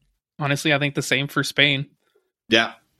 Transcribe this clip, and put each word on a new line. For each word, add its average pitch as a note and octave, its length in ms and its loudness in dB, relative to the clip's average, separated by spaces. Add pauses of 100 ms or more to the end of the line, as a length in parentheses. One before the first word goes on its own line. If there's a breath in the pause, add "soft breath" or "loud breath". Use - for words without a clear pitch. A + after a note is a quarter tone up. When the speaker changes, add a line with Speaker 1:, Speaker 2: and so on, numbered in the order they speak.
(380)
Speaker 1:
honestly, C#3+ 360 -2
I C#3 40 2
think C#3+ 160 -2
the C#3+ 80 -4
same C3+ 240 -2
for C#3+ 160 -2
Spain. C#3 440 0 (640)
Speaker 2:
Yeah. A2+ 260 2 (260)